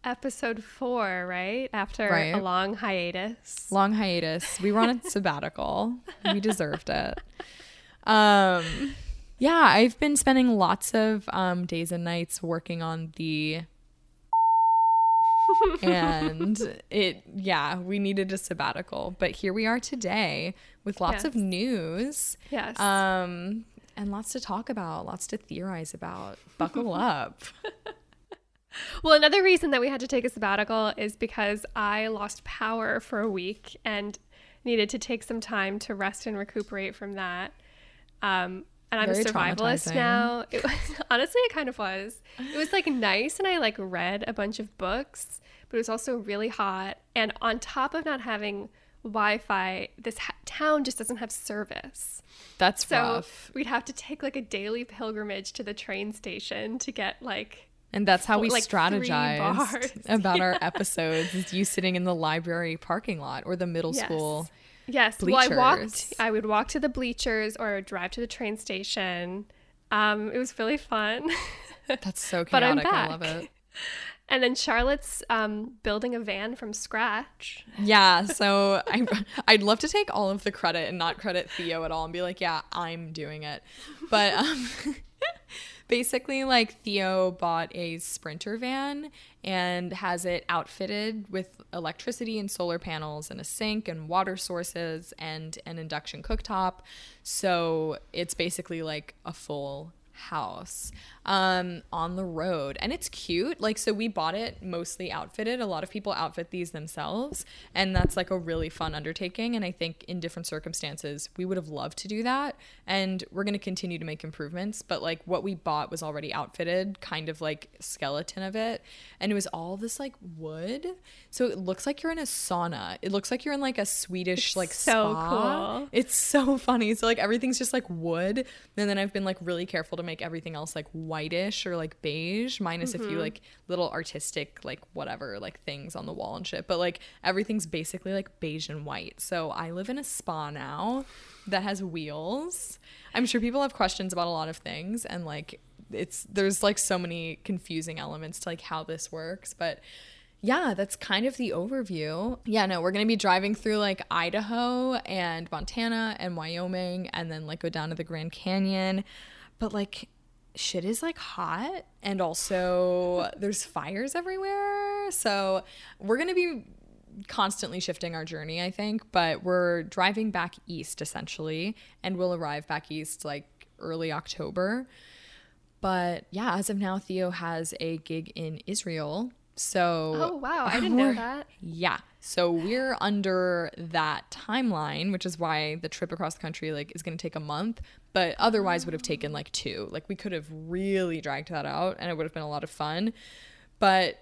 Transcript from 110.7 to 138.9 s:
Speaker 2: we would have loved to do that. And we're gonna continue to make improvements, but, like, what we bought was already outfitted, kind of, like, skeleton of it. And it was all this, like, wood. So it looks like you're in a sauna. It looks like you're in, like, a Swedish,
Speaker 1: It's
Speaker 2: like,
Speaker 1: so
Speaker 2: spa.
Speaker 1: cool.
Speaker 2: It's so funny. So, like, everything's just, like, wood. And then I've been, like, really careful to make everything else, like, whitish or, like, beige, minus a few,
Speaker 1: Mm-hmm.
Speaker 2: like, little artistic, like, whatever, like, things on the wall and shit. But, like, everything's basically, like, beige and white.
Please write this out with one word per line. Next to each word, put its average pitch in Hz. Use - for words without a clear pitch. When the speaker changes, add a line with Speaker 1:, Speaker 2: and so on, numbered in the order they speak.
Speaker 2:
we 180
would 185
have 160
loved 143
to 190
do 214
that. 269
And 190
we're 190
gonna 202
continue 185
to 160
make 156
improvements, 170
but, -
like, 165
what 170
we 196
bought 151
was 160
already 151
outfitted, 180
kind 156
of, 156
like, 156
skeleton 151
of 190
it. 226
And 202
it 208
was 196
all 170
this, 226
like, 277
wood. 165
So -
it 220
looks 185
like 285
you're 330
in 330
a 311
sauna. 165
It 196
looks 196
like 254
you're 294
in, 277
like, 262
a 202
Swedish, 180
Speaker 1:
It's -
Speaker 2:
like, 180
Speaker 1:
so 220
Speaker 2:
spa. 208
Speaker 1:
cool. 285
Speaker 2:
It's -
so 269
funny. 233
So, 220
like, 226
everything's 233
just, 247
like, 262
wood. 170
And 202
then 202
I've 196
been, 196
like, 190
really 175
careful 170
to 170
make 165
everything 165
else, 151
like, 151
whitish 160
or, 175
like, 160
beige, 175
minus 175
a -
few, 220
Speaker 1:
Mm-hmm. 165
Speaker 2:
like, 214
little 180
artistic, -
like, -
whatever, 135
like, -
things 143
on 143
the 156
wall -
and 185
shit. -
But, 170
like, 175
everything's 196
basically, 165
like, 196
beige 156
and 151
white. 131